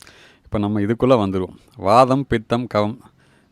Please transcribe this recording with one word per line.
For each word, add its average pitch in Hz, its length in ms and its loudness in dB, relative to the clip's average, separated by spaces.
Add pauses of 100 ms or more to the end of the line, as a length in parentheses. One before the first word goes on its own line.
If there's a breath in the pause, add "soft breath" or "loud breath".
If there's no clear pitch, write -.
(440 loud breath)
இப்ப - 140 -8
நம்ம 104 240 -2
இதுக்குள்ள 117 440 2
வந்துருவோம். 92 320 -6 (180 soft breath)
வாதம், 127 520 2
பித்தம், 120 460 -4
கபம் 107 240 0 (540 soft breath)